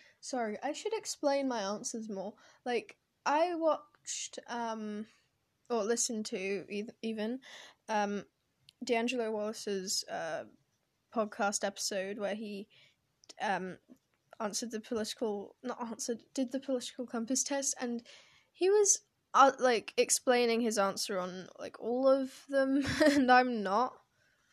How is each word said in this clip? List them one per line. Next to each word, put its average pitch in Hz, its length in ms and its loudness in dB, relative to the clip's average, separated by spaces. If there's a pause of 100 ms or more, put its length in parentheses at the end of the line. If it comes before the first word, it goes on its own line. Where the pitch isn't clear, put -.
(200)
Sorry, 226 420 -4
I 269 100 -2
should 415 220 -6
explain 277 540 0
my 240 120 -2
answers 220 480 -6
more. 196 260 -8 (300)
Like, 240 320 -4 (300)
I 330 280 2
watched, - 840 -2 (100)
um, 220 580 -6 (640)
or 226 140 0
listened 226 420 -2
to, 196 440 -4
ev-, 208 200 -6 (120)
even, 220 380 -4 (480)
um, 202 360 -2 (580)
D'Angelo 233 480 0
Wallace's, 208 800 -4
uh, 160 340 -6 (680)
podcast 208 500 -2
episode 202 540 -4
where 202 160 -2
he, 208 340 -10 (720)
um, 185 380 -2 (600)
answered 220 300 -4
the 220 100 -6
political, 214 840 -4
not 247 180 -6
answered, 233 420 -6 (120)
did 254 180 -2
the 269 80 -2
political 254 460 -4
compass 240 360 -2
test, 277 380 -2
and 240 220 -4 (500)
he 359 160 2
was, 403 320 6 (320)
uh, 269 260 10
like, 233 380 2
explaining 240 640 2
his 226 180 0
answer 196 400 0
on, 180 300 -8 (100)
like, - 220 -12
all 247 260 0
of 269 240 6 (180)
them, 269 360 2 (120)
<laughs> 302 100 6
and 285 260 6
I'm 247 300 6
not 202 320 0 (580)